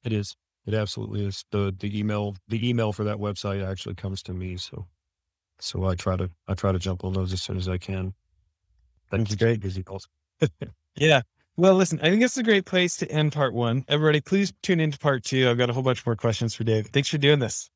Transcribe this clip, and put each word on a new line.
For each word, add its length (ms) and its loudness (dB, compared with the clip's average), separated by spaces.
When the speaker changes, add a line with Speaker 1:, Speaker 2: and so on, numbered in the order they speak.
Speaker 1:
It 100 -4
is. 240 -4
It 100 -4
absolutely 500 -4
is. 260 -6
The, 260 0
the 200 -6
email, 400 -2
the 200 -2
email 240 0
for 120 -4
that 140 -2
website 460 -4
actually 320 -8
comes 280 -8
to 80 -10
me. 240 -8
So, 300 -12
so 240 -4
I 100 0
try 220 -2
to, 140 -4
I 60 -2
try 180 0
to 60 0
jump 260 -4
on 80 -4
those 200 -2
as 100 -4
soon 140 -6
as 120 -4
I 100 -2
can. 360 -6
That 80 0
Speaker 2:
That's 120 0
Speaker 1:
keeps 120 -2
Speaker 2:
great. 180 2
Speaker 1:
me 80 -6
busy 180 -6
also. 220 -14
<laughs> 80 4
Speaker 2:
Yeah. 260 6
Well, 180 8
listen, 260 2
I 100 4
think 100 4
this 120 4
is 60 -4
a 60 -2
great 200 4
place 320 0
to 140 -4
end 220 2
part 220 0
one. 320 0
Everybody, 340 4
please 320 0
tune 180 2
into 180 0
part 240 0
two. 260 2
I've 100 2
got 120 2
a 20 -2
whole 100 -2
bunch 240 0
more 100 0
questions 380 0
for 100 -4
Dave. 220 2
Thanks 220 -2
for 100 -2
doing 220 6
this. 360 -4